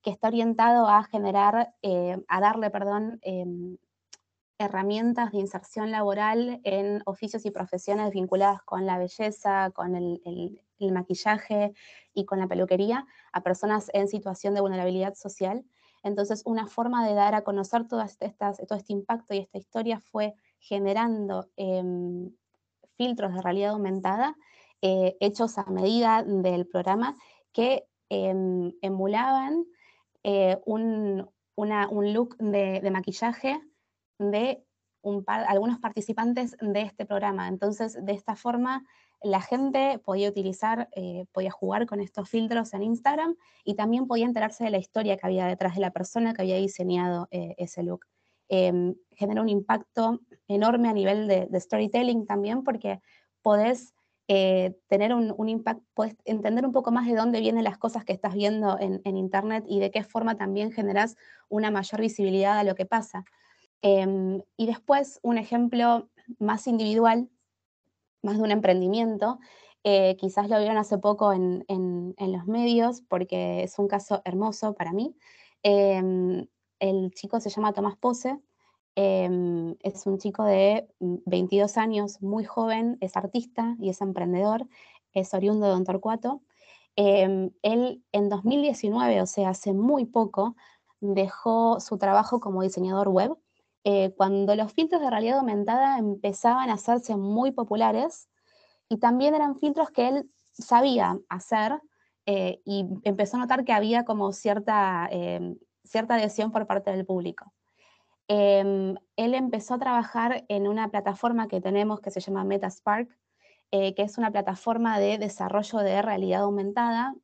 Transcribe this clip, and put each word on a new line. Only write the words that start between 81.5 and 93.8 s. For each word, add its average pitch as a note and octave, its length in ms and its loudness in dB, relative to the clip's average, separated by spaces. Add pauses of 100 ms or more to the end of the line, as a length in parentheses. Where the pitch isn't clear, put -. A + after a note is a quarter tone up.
años, G#3 440 -2
muy G3+ 220 -2
joven, A3+ 580 -2
es F#3+ 140 -6
artista A#3 640 -4
y G3 100 -2
es F#3 120 -4
emprendedor, G3 640 0 (460)
es F#3+ 220 -2
oriundo G#3 320 2
de G3 60 4
Don F#3 120 2
Torcuato. A3+ 560 -2 (540)
Em, F#3+ 560 4 (100)
él B3 500 0
en G3+ 180 2
dos G3+ 160 -4
mil C4+ 180 4
diecinueve, A3+ 580 2
o F#3 60 0
sea, G3 220 0
hace F#3+ 240 -2
muy A#3+ 320 2
poco, A3+ 500 0 (460)
dejó A3+ 800 2
su - 200 -6
trabajo G#3 400 4
como F#3+ 240 -2
diseñador F#3+ 460 0
web, G3 280 4 (500)